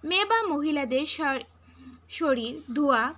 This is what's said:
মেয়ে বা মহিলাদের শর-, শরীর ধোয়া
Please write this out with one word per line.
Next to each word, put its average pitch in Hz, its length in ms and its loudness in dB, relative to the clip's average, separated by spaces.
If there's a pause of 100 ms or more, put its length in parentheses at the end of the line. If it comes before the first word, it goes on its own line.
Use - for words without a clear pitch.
মেয়ে 370 220 2
বা 453 160 2
মহিলাদের 294 640 0
শর-, 277 380 -2 (640)
শরীর 269 520 -2 (120)
ধোয়া 269 440 2